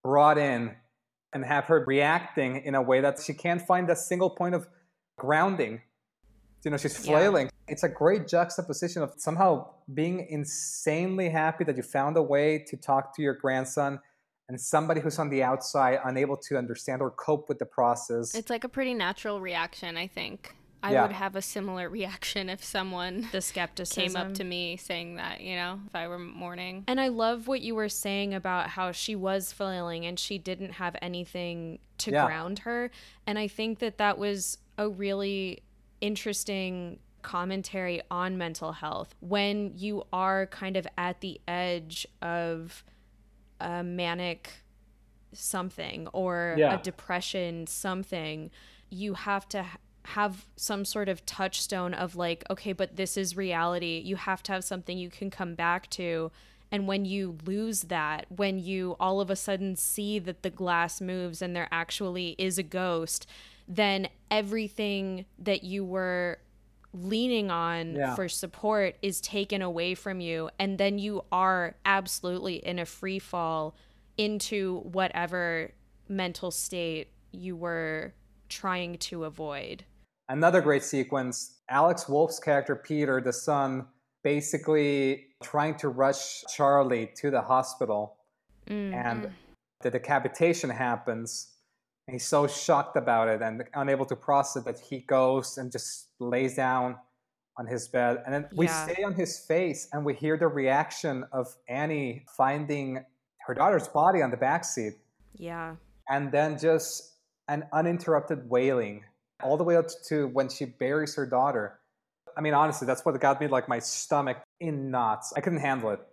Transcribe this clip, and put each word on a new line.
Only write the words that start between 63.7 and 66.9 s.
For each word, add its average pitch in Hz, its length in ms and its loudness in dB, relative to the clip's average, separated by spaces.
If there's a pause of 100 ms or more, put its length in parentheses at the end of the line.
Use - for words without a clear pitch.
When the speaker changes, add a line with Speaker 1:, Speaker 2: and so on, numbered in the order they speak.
Speaker 2:
everything 202 920 -2 (140)
that 190 260 -2
you 190 200 -4
were 180 540 -2 (540)